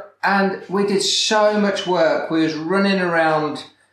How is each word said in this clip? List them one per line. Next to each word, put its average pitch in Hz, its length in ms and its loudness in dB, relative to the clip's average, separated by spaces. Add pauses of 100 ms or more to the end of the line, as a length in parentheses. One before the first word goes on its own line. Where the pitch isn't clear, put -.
(240)
and 196 460 0
we 202 180 0
did 202 140 0
so 214 580 2
much 202 260 0
work. 165 460 0
We 160 120 2
was 160 100 0
running 190 480 0
around, 160 640 0 (280)